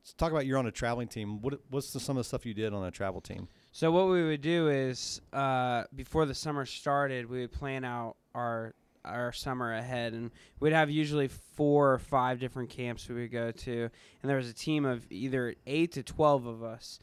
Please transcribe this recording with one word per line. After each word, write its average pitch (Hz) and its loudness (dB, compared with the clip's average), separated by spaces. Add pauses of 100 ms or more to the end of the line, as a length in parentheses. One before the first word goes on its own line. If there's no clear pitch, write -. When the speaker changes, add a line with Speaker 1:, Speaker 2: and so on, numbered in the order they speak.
(180)
Speaker 1:
talk 160 2
about 151 2
you're 135 2
on 123 2
a 107 -4
traveling 117 -2
team, 104 -6
what, 139 -2 (100)
what's 131 -4
the, 135 -6
some 135 -2
of 123 2
the 113 -4
stuff 123 -4
you 113 -4
did 104 -2
on 101 -2
a 90 -4
travel 95 -4
team? - -10 (240)
Speaker 2:
So 160 2
what 185 6
we 180 4
would 151 0
do 165 2
is, 131 -2 (120)
uh, 127 0 (120)
before 156 2
the 135 0
summer 147 -4
started, 135 0
we 127 -4
would 120 -6
plan 135 -4
out 120 -4 (180)
our, 117 -2 (300)
our 120 -4
summer 127 -2
ahead, 117 -4
and 117 -6 (300)
we'd 151 6
have 156 6
usually 147 2
four 147 4
or 127 2
five 127 0
different 123 -6
camps 120 -6
we 123 -6
would 120 -6
go 117 -2
to, 117 -4 (320)
and 135 -2
there 139 4
was 123 -2
a 113 -10
team 151 0
of 120 0
either 127 -2 (120)
eight 165 2
to 135 -6
twelve 143 4
of 113 -8
us, - -12